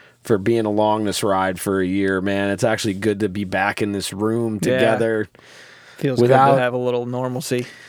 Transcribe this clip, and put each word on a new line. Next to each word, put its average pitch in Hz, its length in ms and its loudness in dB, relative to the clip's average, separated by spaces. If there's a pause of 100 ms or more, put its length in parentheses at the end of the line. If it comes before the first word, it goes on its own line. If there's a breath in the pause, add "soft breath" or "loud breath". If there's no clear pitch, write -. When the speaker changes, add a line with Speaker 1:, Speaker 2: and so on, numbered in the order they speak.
(240 soft breath)
Speaker 1:
for 117 120 2
being 113 300 0
along 107 380 0
this 101 180 -2
ride 95 380 0
for 98 200 0
a 92 60 2
year, 95 340 0
man. 98 300 -2
It's 101 140 -2
actually 110 300 -2
good 101 260 -2
to 107 80 0
be 98 160 -6
back 98 360 -2
in 104 120 -2
this 98 200 -6
room 110 420 -2
Speaker 2:
Yeah. 104 40 -6 (200)
Speaker 1:
together. 113 500 0 (680 loud breath)
Speaker 2:
Feels 127 220 0
Speaker 1:
Without 131 300 6
Speaker 2:
good 135 60 6
to 131 60 2
have 123 120 0
a 127 40 -2
little 123 280 -2
normalcy. 127 640 -4 (200 loud breath)